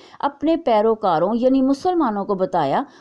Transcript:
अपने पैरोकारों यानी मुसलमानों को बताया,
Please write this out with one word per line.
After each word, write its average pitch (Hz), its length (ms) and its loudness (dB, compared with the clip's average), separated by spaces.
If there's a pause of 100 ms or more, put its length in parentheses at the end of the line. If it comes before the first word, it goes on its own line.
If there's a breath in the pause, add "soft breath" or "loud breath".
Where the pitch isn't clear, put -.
(220 loud breath)
अपने 294 380 -2
पैरोकारों 214 760 0
यानी 254 260 2
मुसलमानों 277 640 0
को 208 100 -2
बताया, 180 500 -2 (160 loud breath)